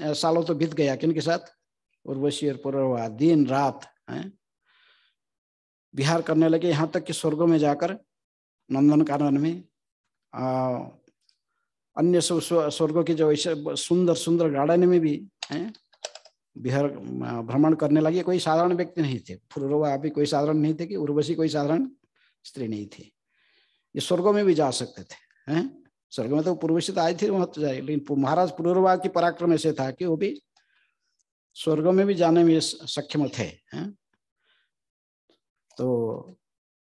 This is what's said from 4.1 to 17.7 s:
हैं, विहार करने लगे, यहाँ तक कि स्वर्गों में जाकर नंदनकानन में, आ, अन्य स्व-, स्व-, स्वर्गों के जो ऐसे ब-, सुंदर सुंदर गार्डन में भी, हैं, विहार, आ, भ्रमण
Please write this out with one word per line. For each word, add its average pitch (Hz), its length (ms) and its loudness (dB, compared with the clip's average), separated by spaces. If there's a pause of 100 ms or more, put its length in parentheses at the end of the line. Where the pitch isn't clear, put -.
हैं, 165 280 -10 (1600)
विहार 156 280 0
करने 160 260 4
लगे, 165 200 2
यहाँ 156 220 0
तक 170 140 -4
कि 175 80 -8
स्वर्गों 160 340 -2
में 165 120 4
जाकर 147 340 0 (760)
नंदनकानन 143 680 4
में, 165 260 -4 (680)
आ, 127 400 -2 (1200)
अन्य 170 240 4
स्व-, 165 200 0
स्व-, 160 300 0
स्वर्गों 160 340 0
के 165 100 0
जो 156 180 4
ऐसे 151 220 -2
ब-, 147 200 -6
सुंदर 170 400 2
सुंदर 165 360 0
गार्डन 160 380 4
में 180 120 6
भी, 160 280 -2 (220)
हैं, 185 240 -6 (840)
विहार, 127 260 -2
आ, 123 580 -8
भ्रमण 143 320 2